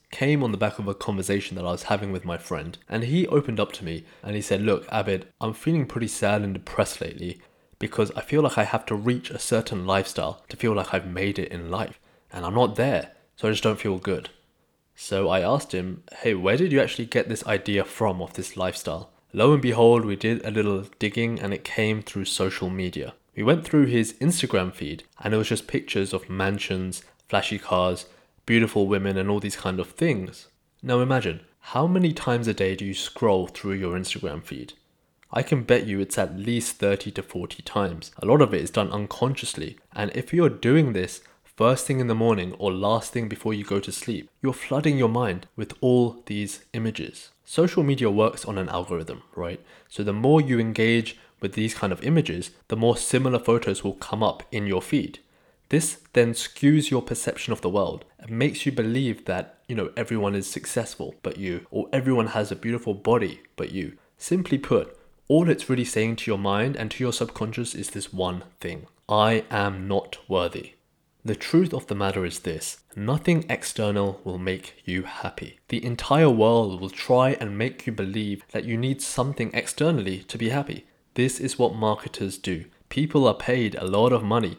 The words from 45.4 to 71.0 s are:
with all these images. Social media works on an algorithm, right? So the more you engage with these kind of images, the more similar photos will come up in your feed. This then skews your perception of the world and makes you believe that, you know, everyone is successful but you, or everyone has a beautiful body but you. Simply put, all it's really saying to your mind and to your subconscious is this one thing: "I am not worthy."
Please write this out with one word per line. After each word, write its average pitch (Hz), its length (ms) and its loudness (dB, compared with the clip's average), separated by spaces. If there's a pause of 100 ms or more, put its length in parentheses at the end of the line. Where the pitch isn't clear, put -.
with - 240 -8
all 123 460 4
these 104 340 -6 (120)
images. - 580 -6 (140)
Social 170 380 2
media 135 260 2
works 104 360 2
on 104 120 -6
an 92 120 -2
algorithm, 87 560 -6 (100)
right? 87 260 -6 (280)
So - 160 -6
the 101 80 0
more 131 280 6
you 131 200 2
engage 113 580 0 (220)
with 101 140 -4
these 110 200 0
kind 98 180 -2
of - 120 -6
images, 143 480 0 (160)
the 110 80 -2
more 113 200 4
similar 127 440 2
photos 113 420 2
will 98 120 -2
come - 280 -4
up - 300 0
in 101 160 -4
your 92 120 2
feed. - 380 -2 (500)
This - 300 0 (140)
then 117 200 6
skews 147 580 2
your 127 120 2
perception - 500 -4
of - 80 -2
the 90 80 -2
world 92 360 0 (160)
and 110 100 -16
makes 117 340 0
you 143 60 2
believe 120 540 0
that, 90 420 -6
you 123 80 -6
know, 101 220 -2
everyone 104 400 0
is 98 120 -4
successful - 760 -6
but - 140 -6
you, 87 340 -4
or - 200 -4
everyone 127 360 2
has 104 240 -2
a - 20 -4
beautiful 113 400 -4
body 101 460 0 (160)
but - 160 -6
you. 90 260 -8 (180)
Simply 175 420 0
put, - 380 0 (300)
all 165 220 6
it's - 200 0
really 123 160 0
saying 113 320 0
to - 140 -6
your 101 80 0
mind 101 380 0
and 110 160 -6
to - 100 -6
your 120 100 0
subconscious 117 640 -4
is - 160 -8
this - 220 -10
one 90 320 -2 (160)
thing: 87 260 -10 (220)
"I 110 420 4
am 98 380 -2
not - 300 -2 (100)
worthy." 92 460 -2 (500)